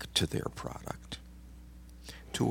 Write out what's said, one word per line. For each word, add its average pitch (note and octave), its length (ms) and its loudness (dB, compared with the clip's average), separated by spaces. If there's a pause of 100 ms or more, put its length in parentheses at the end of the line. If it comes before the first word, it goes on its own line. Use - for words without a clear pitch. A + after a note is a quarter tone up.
(160)
to E2+ 120 8
their - 280 2
product, - 640 -4 (1160)
to - 180 6